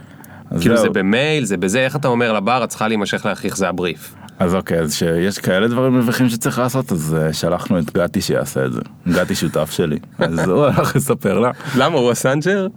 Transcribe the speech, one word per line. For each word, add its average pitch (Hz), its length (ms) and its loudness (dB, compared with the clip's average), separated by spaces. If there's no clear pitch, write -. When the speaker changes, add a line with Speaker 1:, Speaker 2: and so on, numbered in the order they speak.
Speaker 1:
אז - 100 -2
Speaker 2:
כאילו, 208 160 4
Speaker 1:
זהו. 110 80 4
Speaker 2:
זה 95 40 2
במייל, 120 560 0
זה 98 120 -2
בזה, 95 220 0
איך 131 160 2
אתה 139 120 -2
אומר 120 260 2
לבר, 113 300 0
"את 110 60 -2
צריכה - 180 -2
להימשך 104 380 -2
לאחיך, 95 320 -4
זה 92 120 0
הבריף"? 87 440 -4
Speaker 1:
אז 90 160 2
אוקיי, 90 240 -2
אז 78 160 -2
שיש 87 440 0
כאלה 101 280 2
דברים 127 300 2
מביכים 123 320 2
שצריך 117 300 -2
לעשות, 127 320 -2
אז, 80 280 0
אה, 78 140 0
שלחנו 87 460 -2
את 76 180 -4
גתי 90 240 0
שיעשה 67 440 -2
את 64 80 -2
זה. 57 80 -6
גתי 90 280 0
שותף 76 360 -2
שלי. 78 260 -2
Speaker 2:
<laughs> - 60 -12
Speaker 1:
אז 82 200 0
הוא 113 160 4
הלך 139 300 2
לספר 104 440 0
לה. 117 120 2
Speaker 2:
למה, 147 220 4
הוא 120 140 4
הסנג'ר? 151 640 0